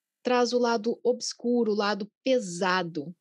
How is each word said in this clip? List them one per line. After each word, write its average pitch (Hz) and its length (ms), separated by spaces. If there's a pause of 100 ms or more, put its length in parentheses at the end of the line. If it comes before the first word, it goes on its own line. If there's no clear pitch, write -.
(240)
traz 247 300
o 247 60
lado 233 440
obscuro, 240 680
o 202 40
lado 208 320 (160)
pesado 180 960